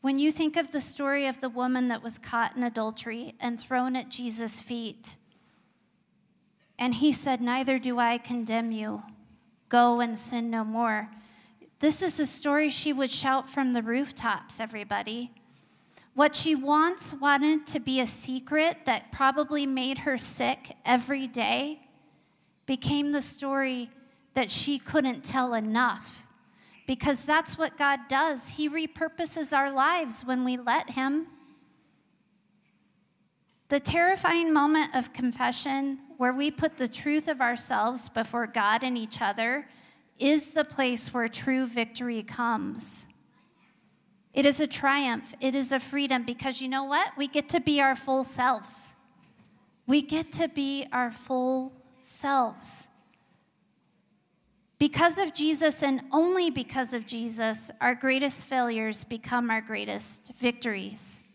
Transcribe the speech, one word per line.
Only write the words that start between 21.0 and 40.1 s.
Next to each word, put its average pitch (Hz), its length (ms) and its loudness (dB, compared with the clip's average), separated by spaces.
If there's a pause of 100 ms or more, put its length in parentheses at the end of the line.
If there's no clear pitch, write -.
day 247 600 -2 (800)
became 285 480 0
the 285 80 0
story 269 680 -2 (440)
that 247 180 0
she - 260 0
couldn't 262 460 0
tell 254 320 0
enough, 220 720 -2 (580)
because 262 400 0
that's 311 320 2
what 320 200 -2
God 277 300 0
does. 277 420 0
He 302 200 -2
repurposes 311 880 -2
our 277 140 2
lives 277 520 0
when 254 200 0
we 247 120 0
let 247 360 0
him. 277 380 -2 (2500)
The 285 100 2
terrifying 339 720 2
moment 302 400 4
of 254 200 -2
confession, 262 840 -2 (180)
where 254 160 2
we 285 180 0
put 311 260 -2
the 254 100 -2
truth 294 400 0
of 285 140 0
ourselves 240 680 0
before 226 380 -2
God 220 380 2
and 254 160 -2
each 220 200 -8
other, 233 480 -2 (520)